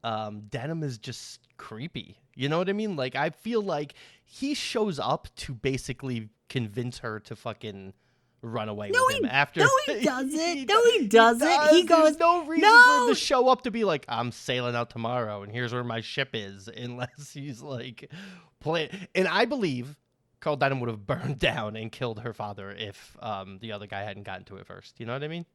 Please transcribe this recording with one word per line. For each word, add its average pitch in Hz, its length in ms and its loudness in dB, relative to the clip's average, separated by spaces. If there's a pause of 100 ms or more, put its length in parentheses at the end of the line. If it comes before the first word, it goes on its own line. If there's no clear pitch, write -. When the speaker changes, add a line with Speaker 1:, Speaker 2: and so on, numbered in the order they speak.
Speaker 1:
um, 107 440 -6
Denham 147 340 -6
is 131 160 -6
just - 420 -14 (180)
creepy. 113 600 -12 (160)
You 135 140 -4
know 160 100 2
what 185 120 0
I 196 40 0
mean? 208 220 -4
Like, 127 200 -4
I 151 140 0
feel 220 300 -4
like 156 340 -4 (300)
he 277 300 -6
shows 208 440 -2
up 123 380 -4
to - 160 -12
basically 127 760 -6 (200)
convince 120 500 -6
her 110 220 -8
to - 160 -16
fucking 98 560 -12 (500)
run 110 260 -6
away 104 220 -8
Speaker 2:
No, 494 160 4
Speaker 1:
with 539 100 2
him 466 80 -2
Speaker 2:
he, 262 60 -2
Speaker 1:
after 139 300 0
Speaker 2:
no, 453 80 6 (180)
he - 140 -2
Speaker 1:
<laughs> 247 40 -2
Speaker 2:
doesn't. 302 540 -2
Speaker 1:
he 269 80 -6
Speaker 2:
No, 440 140 4 (120)
he 330 160 2
Speaker 1:
does. 226 320 8
Speaker 2:
doesn't. 302 340 6
He 349 80 8
Speaker 1:
There's 320 340 6
Speaker 2:
goes, - 40 -14
Speaker 1:
no 339 240 4
reason 302 240 0
Speaker 2:
"No." 466 140 12 (160)
Speaker 1:
for 494 100 4
him 440 60 4
to - 60 -2
show 254 280 4
up 254 140 4
to 233 100 -4
be 226 100 0
like, 170 260 2
"I'm 120 220 -2
sailing 123 460 -4
out 120 140 -2
tomorrow, 113 520 -4
and 101 80 -14
here's 120 220 -4
where 123 100 -4
my 117 200 -4
ship 139 320 -6
is," 98 340 -10
<laughs> - 80 -18
unless 123 560 -10
he's, 139 300 -14
like, 127 500 -14 (480)
play-, 156 300 -4 (260)
and 185 100 2
I 190 200 2
believe 151 500 -4 (420)
Carl 147 180 -4
Denham 135 240 0
would 120 100 -4
have 104 160 -10
burned 143 320 -4
<laughs> - 20 -6
down 110 340 -2
and 110 160 -10
killed 113 300 -8
her 117 120 -8
father 104 380 -12
if, - 500 -14
um, 98 400 -10
the 110 120 -12
other 104 160 -12
guy 101 140 -8
hadn't 101 220 -12
gotten 95 200 -14
to 98 140 -20
it 92 80 -20
first. - 340 -20
You 117 60 -12
know 117 80 -8
what 139 100 -8
I 151 40 -10
mean? 170 260 -10